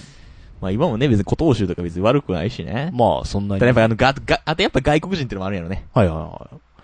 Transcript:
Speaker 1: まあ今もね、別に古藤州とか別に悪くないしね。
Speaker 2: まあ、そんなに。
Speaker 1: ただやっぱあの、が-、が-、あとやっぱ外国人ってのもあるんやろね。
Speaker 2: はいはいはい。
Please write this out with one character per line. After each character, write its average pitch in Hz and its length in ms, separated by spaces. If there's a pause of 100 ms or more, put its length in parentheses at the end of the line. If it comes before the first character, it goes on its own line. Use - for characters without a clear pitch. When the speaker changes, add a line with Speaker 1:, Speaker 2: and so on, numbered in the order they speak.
(640)
Speaker 1:
ま 95 60
あ - 20
今 127 180
も 113 80
ね、 139 120
別 110 100
に 98 100
古 156 180
藤 123 120
州 101 80
と 87 80
か 90 80
別 85 140
に 92 60
悪 131 200
く - 100
な 82 120
い 110 60
し 98 140
ね。 123 300
Speaker 2:
ま 101 280
あ、 - 40
そ - 140
ん 101 80
な 101 80
に。 98 40
Speaker 1:
た 120 40
だ - 20
や 127 60
っ - 20
ぱ 113 100
あ 113 40
の、 113 80
が-、 131 180 (100)
が-、 - 220
あ 160 100
と 185 60
や 214 60
っ - 20
ぱ - 100
外 147 220
国 190 140
人 143 100
っ - 20
て 101 60
の 95 60
も 92 60
あ 98 40
る 101 60
ん - 20
や 85 60
ろ 82 40
ね。 95 240
Speaker 2:
は 113 120
い 90 40
は 80 60
い - 20
は 80 360
い。 131 40 (280)